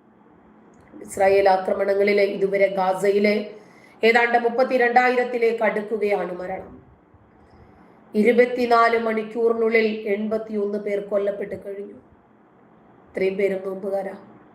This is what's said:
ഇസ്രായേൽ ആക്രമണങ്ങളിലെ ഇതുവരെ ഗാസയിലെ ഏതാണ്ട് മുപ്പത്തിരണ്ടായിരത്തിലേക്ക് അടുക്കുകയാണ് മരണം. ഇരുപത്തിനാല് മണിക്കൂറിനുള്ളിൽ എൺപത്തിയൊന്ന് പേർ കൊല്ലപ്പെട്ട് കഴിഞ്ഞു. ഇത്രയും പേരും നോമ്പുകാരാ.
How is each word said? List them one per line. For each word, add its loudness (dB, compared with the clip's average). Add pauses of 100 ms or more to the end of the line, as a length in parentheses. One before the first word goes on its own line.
(1040)
ഇസ്രായേൽ 4
ആക്രമണങ്ങളിലെ 2
ഇതുവരെ 2
ഗാസയിലെ 0 (680)
ഏതാണ്ട് 4
മുപ്പത്തിരണ്ടായിരത്തിലേക്ക് 2
അടുക്കുകയാണ് -2
മരണം. -12 (1300)
ഇരുപത്തിനാല് 4
മണിക്കൂറിനുള്ളിൽ 0 (260)
എൺപത്തിയൊന്ന് -4
പേർ -6
കൊല്ലപ്പെട്ട് -4 (100)
കഴിഞ്ഞു. -14 (1120)
ഇത്രയും -4
പേരും -2
നോമ്പുകാരാ. -8 (400)